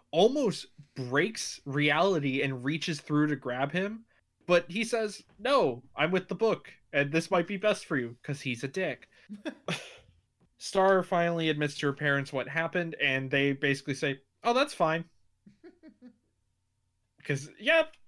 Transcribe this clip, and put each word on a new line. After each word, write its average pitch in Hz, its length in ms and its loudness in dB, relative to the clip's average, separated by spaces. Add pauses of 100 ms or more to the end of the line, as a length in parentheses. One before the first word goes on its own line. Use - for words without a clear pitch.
(120)
almost 233 560 2 (280)
breaks 139 720 -2
reality 147 760 2
and 131 220 -4
reaches 151 380 -4
through 151 260 2
to 151 80 0
grab 131 360 -4
him, 202 340 -4 (420)
but 175 240 4
he 214 120 -2
says, 220 380 -2 (160)
"No, 202 460 2 (120)
I'm 147 140 2
with 180 200 0
the 190 60 -4
book, 208 380 0 (200)
and 143 180 2
this 160 180 0
might 175 180 2
be 202 100 -6
best 208 280 0
for 156 120 -2
you," 120 260 -6
'cause 143 180 -6
he's 123 220 -4
a 151 40 -6
dick. 147 400 -6 (220)
<laughs> - 1300 -12
Star 190 460 4
finally 170 460 0
admits 151 280 0
to 147 100 0
her 139 60 2
parents 139 400 0
what 131 140 -4
happened, 165 480 -4
and 135 340 0
they 139 240 4
basically 139 400 -2
say, 135 280 -4 (220)
"Oh, 240 100 2
that's 285 200 0
fine." 165 320 0 (680)
<laughs> - 1500 -20
'Cause, 143 240 -4 (100)
yep, 311 360 2 (120)